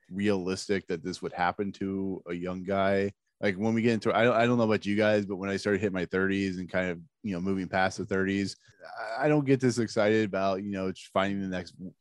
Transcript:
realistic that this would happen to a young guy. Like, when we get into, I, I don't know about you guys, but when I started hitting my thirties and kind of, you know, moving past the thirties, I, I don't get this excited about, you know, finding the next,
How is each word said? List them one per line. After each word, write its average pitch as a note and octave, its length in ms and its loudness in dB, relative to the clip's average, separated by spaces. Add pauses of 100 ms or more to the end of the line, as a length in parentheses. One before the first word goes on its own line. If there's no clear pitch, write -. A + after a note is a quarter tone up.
(100)
realistic F#2+ 800 -2
that E2+ 140 -4
this F2+ 200 -8
would E2+ 100 -6
happen F2+ 400 -2
to G2 560 -4
a F2 60 -6
young F2+ 280 -6
guy. G2 500 0 (280)
Like, G2+ 140 0
when G#2+ 180 0
we A2+ 100 0
get A#2 100 4
into, A2 200 0
I, A2+ 300 4
I A#2+ 40 4
don't B2 120 4
know A#2 60 4
about G#2+ 200 2
you G2+ 120 0
guys, G#2+ 280 4
but G2 120 -6
when G2 120 -4
I G2 80 0
started G2 240 0
hitting G2 140 0
my F2+ 120 -2
thirties F#2+ 520 0
and F2+ 100 -8
kind F#2 220 -2
of, E2+ 80 -6 (240)
you G#2 120 -4
know, E2+ 60 -4
moving F#2+ 280 -2
past F#2+ 300 0
the F#2 60 -6
thirties, G2 520 0 (600)
I, C#3 100 0
I - 20 4
don't D3+ 180 4
get C3 140 4
this B2 180 2
excited A2 460 2
about, F#2+ 400 0
you G2+ 80 -6
know, F#2+ 200 -2 (200)
finding G2 280 0
the F#2+ 60 -4
next, F2+ 280 -6 (260)